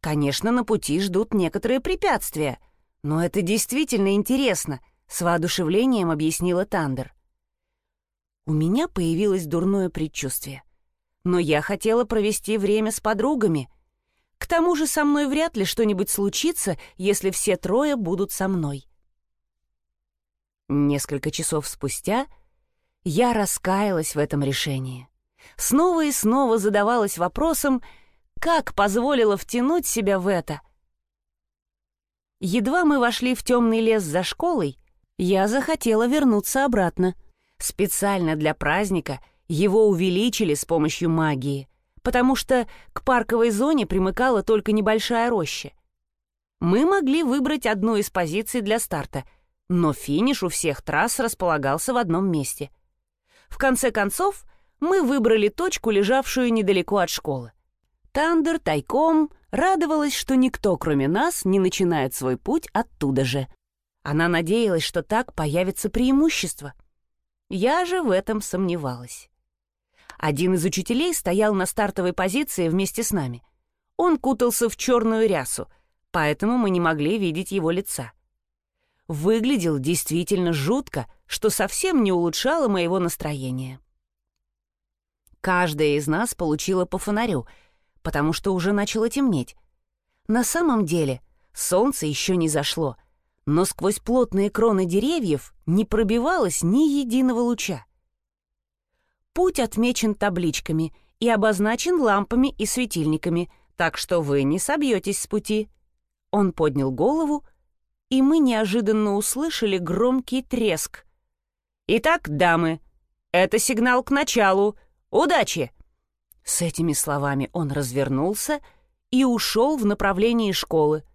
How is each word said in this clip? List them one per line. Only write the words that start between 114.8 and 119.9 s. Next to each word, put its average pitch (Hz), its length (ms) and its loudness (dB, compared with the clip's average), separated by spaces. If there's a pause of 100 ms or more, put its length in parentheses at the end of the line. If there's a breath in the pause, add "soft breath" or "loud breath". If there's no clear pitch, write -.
Удачи!» 254 600 2 (720)
С - 180 -4
этими 165 300 -2
словами 139 600 -2
он 156 200 -4
развернулся 139 880 -2 (500 soft breath)
и 254 140 4
ушел 233 520 2
в 226 80 -4
направлении 202 680 2